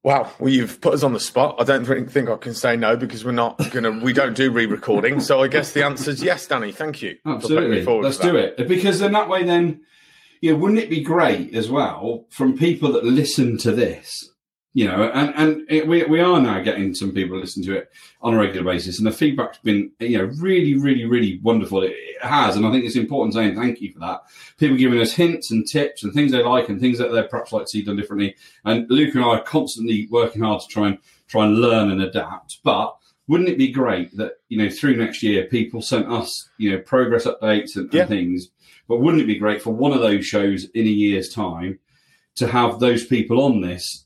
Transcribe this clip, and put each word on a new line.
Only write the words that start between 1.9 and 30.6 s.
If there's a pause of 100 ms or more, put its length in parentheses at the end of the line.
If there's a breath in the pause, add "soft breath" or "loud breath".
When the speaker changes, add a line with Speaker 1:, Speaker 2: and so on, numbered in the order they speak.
Speaker 1:
think
I
can
say
no
because
we're
not (140)
gonna,
we
don't
do
re-recording.
So
I
guess
the
answer's
yes,
Danny.
Thank
you
for
putting
me
Speaker 2:
Absolutely.
Speaker 1:
forward
Speaker 2:
Let's
Speaker 1:
for
that. (240)
Speaker 2:
do
it.
Because
then
that
way
then, (600 soft breath)
you
know,
wouldn't
it
be
great
as
well
from
people
that
listen
to
this? (460)
You
know, (100)
and,
and
it,
we,
we
are
now
getting
some
people
listen
to
it (300 soft breath)
on
a
regular
basis,
and
the
feedback's
been,
you
know, (160)
really,
really,
really
wonderful.
It,
it
has,
and
I
think
it's
important
saying
thank
you
for
that. (360 loud breath)
People
giving
us
hints
and
tips
and
things
they
like
and
things
that
they'd
perhaps
like
to
see
done
differently. (300 soft breath)
And
Luke
and
I
are
constantly
working
hard